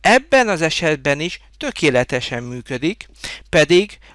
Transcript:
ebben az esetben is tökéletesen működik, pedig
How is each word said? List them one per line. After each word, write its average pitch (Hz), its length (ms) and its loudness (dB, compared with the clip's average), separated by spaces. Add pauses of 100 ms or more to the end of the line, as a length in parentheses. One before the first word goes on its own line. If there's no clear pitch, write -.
ebben 254 480 2
az 175 140 -2
esetben 151 580 -2
is 170 200 -8 (160)
tökéletesen 123 840 -2
működik, 123 680 -8 (400)
pedig 175 500 2 (160)